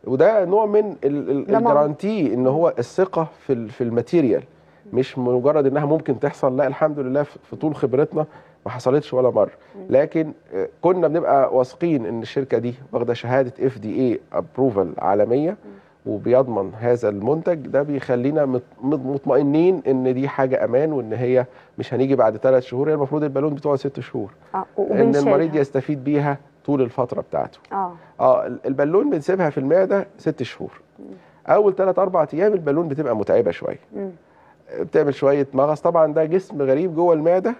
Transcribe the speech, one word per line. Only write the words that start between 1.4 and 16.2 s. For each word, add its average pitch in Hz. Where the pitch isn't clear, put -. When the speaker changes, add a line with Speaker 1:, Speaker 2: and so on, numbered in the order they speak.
Speaker 2:
ضمان. 202
Speaker 1:
الجرانتي 151
إن 127
هو 156
Speaker 2:
مم. -
Speaker 1:
الثقة 165
في -
ال-، 113
في 123
الماتيريال، 117
Speaker 2:
مم. 123
Speaker 1:
مش -
مجرد 127
إنها 143
ممكن 147
تحصل، 139
لا 139
الحمد 147
لله 135
في، -
في -
طول 156
خبرتنا 151
ما -
حصلتش 127
ولا 127
مرة. 104
Speaker 2:
مم. 98
Speaker 1:
لكن، 156
آه، 92
كنا 175
بنبقى 143
واثقين 131
إن 113
الشركة 127
دي 120
واخدة 120
شهادة 123
اف 120
دي 107
اي 123
approval 95
عالمية، 107
Speaker 2:
مم. 214
Speaker 1:
وبيضمن 110